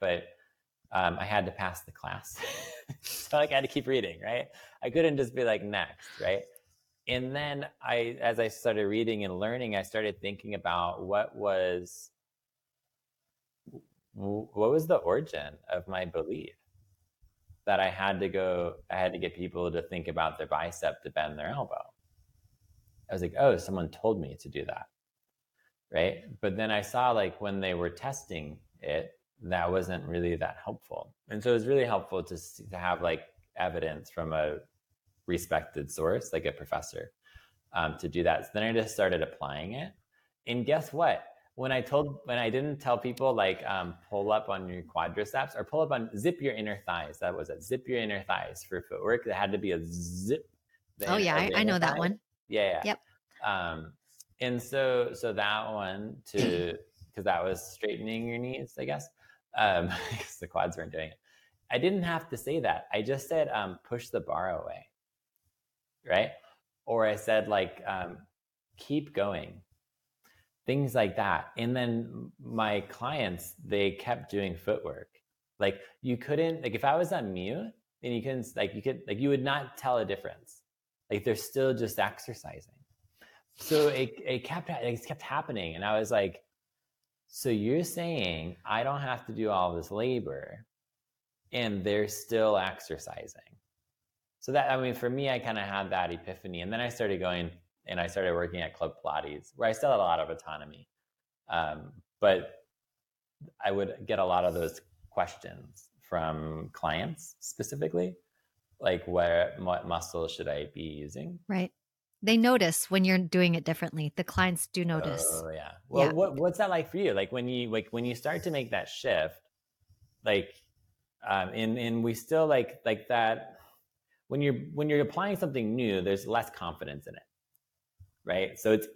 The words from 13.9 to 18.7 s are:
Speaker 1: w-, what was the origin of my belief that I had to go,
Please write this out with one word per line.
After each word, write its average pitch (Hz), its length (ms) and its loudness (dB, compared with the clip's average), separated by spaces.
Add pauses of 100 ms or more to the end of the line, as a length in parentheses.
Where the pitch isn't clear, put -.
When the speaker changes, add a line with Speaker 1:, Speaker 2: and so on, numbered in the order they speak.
Speaker 1:
w-, 101 360 -4
what 107 180 6
was 156 180 4
the 170 80 6
origin 85 600 0 (100)
of 90 180 -2
my 92 180 -4
belief 82 520 -4 (1120)
that 98 120 6
I 95 120 4
had 95 300 0
to 98 80 2
go, 90 480 0 (140)